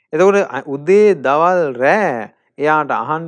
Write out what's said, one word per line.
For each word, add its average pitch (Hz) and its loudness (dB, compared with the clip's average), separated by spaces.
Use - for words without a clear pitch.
එතකොට 190 2
උදේ 180 2
දවල් 151 0
රෑ 156 0
එයාට 147 -2
අහන්න 143 -4